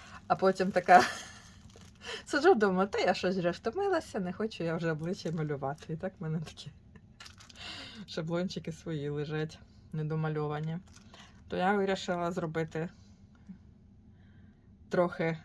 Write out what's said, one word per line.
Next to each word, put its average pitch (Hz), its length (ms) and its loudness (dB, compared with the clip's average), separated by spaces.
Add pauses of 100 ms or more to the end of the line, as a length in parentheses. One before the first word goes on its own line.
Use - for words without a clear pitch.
(280)
а 180 80 2
потім 190 360 2
така 180 340 8 (600)
<laughs> - 600 -14
сиджу 320 280 6
вдома, 196 320 4
та 302 140 0
я 311 140 4
щось 185 240 0
вже 170 140 2
втомилася, 330 680 -2
не 180 140 -4
хочу 214 300 -4
я 165 120 0
вже 165 160 0
обличчя 165 400 -4
малювати. 147 600 -4
І - 20 -6
так 185 240 -6
в - 40 -10
мене 156 160 -4
такі - 320 -12 (1400)
шаблончики 170 640 -4
свої 151 380 -6
лежать, 151 500 -4 (340)
недомальовані. 156 840 -2 (720)
То 180 100 -4
я 180 160 4
вирішила 185 580 0
зробити 160 580 -4 (2000)
трохи 170 560 2